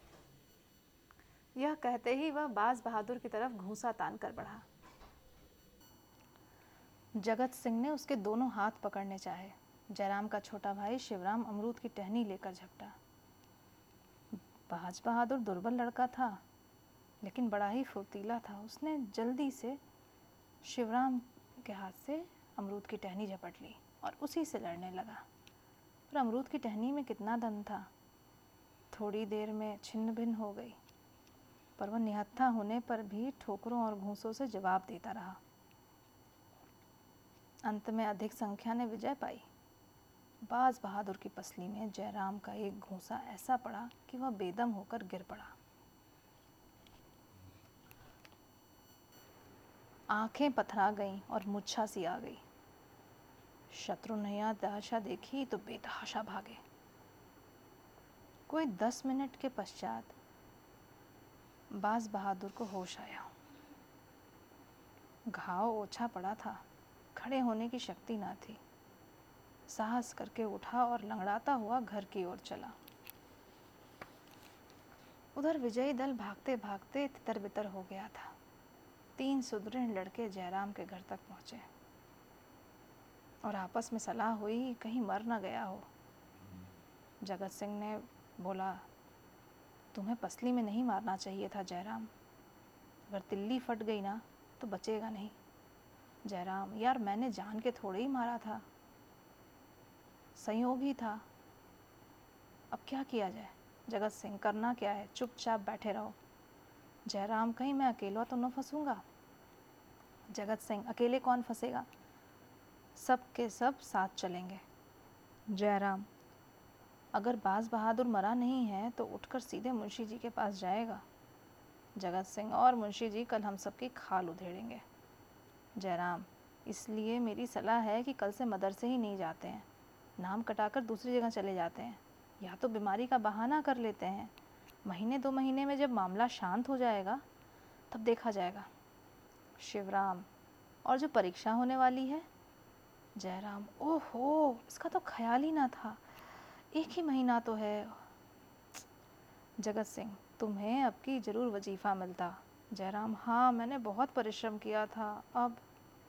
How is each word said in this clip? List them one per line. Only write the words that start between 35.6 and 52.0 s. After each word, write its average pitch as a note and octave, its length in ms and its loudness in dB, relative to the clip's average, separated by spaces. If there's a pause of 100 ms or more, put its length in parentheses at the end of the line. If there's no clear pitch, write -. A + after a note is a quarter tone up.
अंत G#3+ 240 -2
में A3 160 2
अधिक G#3 280 -2
संख्या G#3+ 400 -2
ने A#3+ 120 0
विजय A3+ 280 -2
पाई। - 300 -6 (1040)
बाज B3 340 6
बहादुर G3 340 -2
की - 120 -10
पसली F#3 380 -8
में G#3 240 -4
जयराम G3+ 480 -4
का G#3 140 -10
एक G3+ 260 -4
घूंसा - 480 -8
ऐसा B3 300 0
पड़ा A3+ 320 -6 (200)
कि C4 80 -8
वह C4 120 0
बेदम G#3 420 0
होकर G3+ 320 -4
गिर F#3 200 -8
पड़ा। - 240 -12 (4000)
आंखें A3 420 2
पथरा G#3 400 4
गईं G3 300 -2
और G#3+ 220 -2
मूर्छा G#3 420 0
सी G3 200 -2